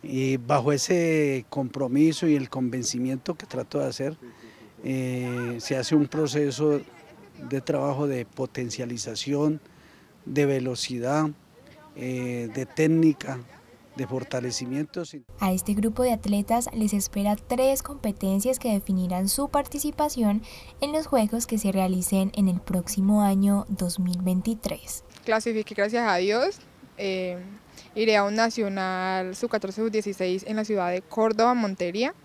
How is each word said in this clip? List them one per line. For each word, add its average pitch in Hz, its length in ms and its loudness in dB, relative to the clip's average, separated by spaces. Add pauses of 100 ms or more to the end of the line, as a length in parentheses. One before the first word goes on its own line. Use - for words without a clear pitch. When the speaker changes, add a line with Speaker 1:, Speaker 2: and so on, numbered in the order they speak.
Speaker 1:
Y 131 360 -2
bajo 127 340 2
ese 151 760 2
compromiso 139 760 2
y 151 80 6
el 135 140 0
convencimiento 127 840 -2
que 160 100 -12
trato 131 340 -6
de 139 100 0
hacer, 139 280 -4 (680)
eh, 123 760 -4
se 135 180 -4
hace 131 180 0
un 147 120 6
proceso 147 760 0 (720)
de 135 100 -2
trabajo 143 460 -2
de 127 180 -4
potencialización, 127 1400 -4 (640)
de 143 220 2
velocidad, 131 800 0 (680)
eh, 123 600 -6
de 135 100 -4
técnica, 160 760 4 (580)
de 131 100 -4
fortalecimiento. 127 960 -4 (360)
Speaker 2:
A 190 140 2
este 190 220 -2
grupo 220 280 0
de 247 100 2
atletas 214 600 0
les 214 220 0
espera 202 420 0
tres 262 460 0
competencias 208 760 -2
que 240 140 0
definirán 185 560 0
su 277 220 -2
participación 285 920 0 (380)
en 285 120 -2
los 311 140 0
Juegos 226 400 2
que 220 120 -2
se 208 120 2
realicen 190 640 2
en 196 140 4
el 180 140 0
próximo 196 580 2
año 202 480 4
dos 180 300 -2
mil 180 240 -2
veintitrés. 185 840 -2 (220)
Speaker 3:
Clasifiqué, 220 480 0
gracias 220 340 2
a 185 80 4
Dios. 220 440 2 (360)
Eh, 185 420 -4 (560)
iré 220 220 4
a 202 80 6
un 208 100 0
nacional 190 1000 0
sub 233 160 -4
catorce, 208 300 -2
sub 226 100 0
dieciséis 190 560 -2
en 214 100 -4
la 214 80 -2
ciudad 196 260 0
de 180 120 -2
Córdoba, 220 520 2
Montería. 208 600 -2 (100)